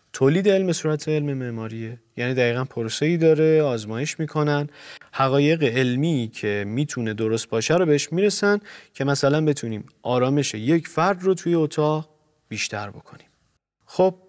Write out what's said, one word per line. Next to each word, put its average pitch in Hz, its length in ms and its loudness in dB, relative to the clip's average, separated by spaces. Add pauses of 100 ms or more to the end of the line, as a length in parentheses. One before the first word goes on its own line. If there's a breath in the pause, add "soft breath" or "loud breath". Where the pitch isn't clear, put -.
(120)
تولید 165 360 2
علم 190 180 2
به 175 60 0
صورت 156 360 -2
علم 147 280 -2
معماریه. 113 640 -8 (180)
یعنی 123 180 -2
دقیقاً 123 300 2
پروسه‌ای 131 520 -2
داره، 156 460 4
آزمایش 117 580 -4
می‌کنن، 147 480 0 (440 loud breath)
حقایق 143 500 2
علمی 127 720 0
که 101 320 -4
می‌تونه 117 480 -4
درست 110 340 -2
باشه 113 280 0
رو 180 100 2
بهش 147 260 0
می‌رسن 202 480 0 (340 loud breath)
که 135 100 -6
مثلاً 143 400 2
بتونیم 117 420 -4 (160)
آرامش 127 520 0
یک 139 340 0
فرد 180 340 0
رو 190 120 2
توی 175 200 -2
اتاق 156 560 0 (380)
بیشتر 104 420 -8
بکنیم. - 360 -20 (600)
خب 185 280 2 (140)